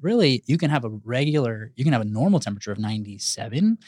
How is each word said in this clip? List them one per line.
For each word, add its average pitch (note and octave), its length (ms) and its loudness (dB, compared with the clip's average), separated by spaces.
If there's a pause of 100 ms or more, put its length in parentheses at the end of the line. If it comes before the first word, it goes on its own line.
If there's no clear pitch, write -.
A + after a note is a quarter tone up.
really, F3 420 2
you D#3+ 120 2
can D#3+ 120 0
have C#3+ 140 0
a A2+ 60 -6
regular, A#2 880 -2
you C3 80 0
can D#3 80 4
have A#2 80 2
a G#2 40 -2
normal C3+ 360 2
temperature G2+ 320 -6
of G2 40 -8
ninety-seven, G#2+ 1000 -2 (100)